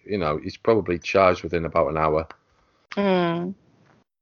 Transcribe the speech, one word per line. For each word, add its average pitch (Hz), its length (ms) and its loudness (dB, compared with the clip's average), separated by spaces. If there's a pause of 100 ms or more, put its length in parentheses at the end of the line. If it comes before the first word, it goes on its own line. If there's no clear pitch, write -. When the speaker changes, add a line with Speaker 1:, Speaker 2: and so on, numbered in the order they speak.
Speaker 1:
you 101 120 -4
know, 78 240 -2
it's 95 140 -10
probably 90 420 0
charged 92 440 2
within 82 240 -2
about 80 220 2
an 78 100 -2
hour, 78 280 0 (680)
Speaker 2:
Mm. 180 600 -2 (680)